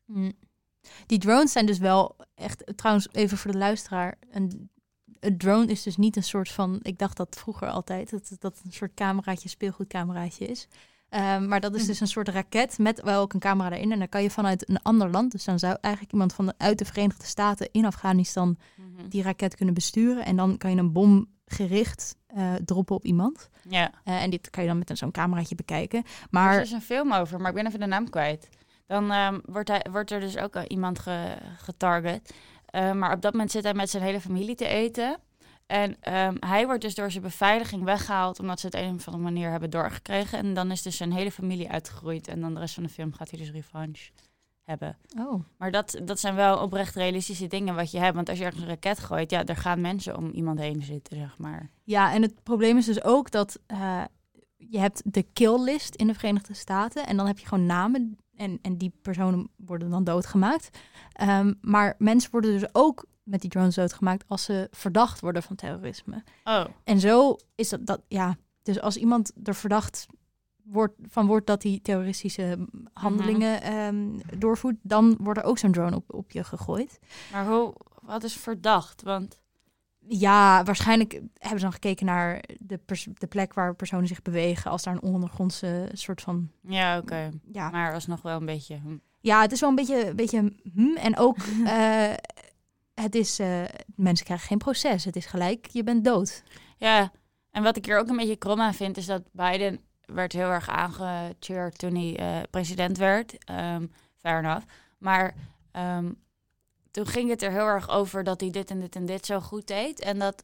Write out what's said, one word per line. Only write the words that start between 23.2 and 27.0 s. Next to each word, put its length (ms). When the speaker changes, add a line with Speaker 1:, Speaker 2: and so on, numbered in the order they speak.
Speaker 2:
Ja. 220
Speaker 1:
Eh, 200
en 60
dit 200
kan 140
je 60
dan 80
met 120
een, 80
zo'n 140
cameraatje 440
bekijken. 480
Speaker 2:
Er 260
Speaker 1:
Maar 240
Speaker 2:
is 80
dus 100
een 100
film 320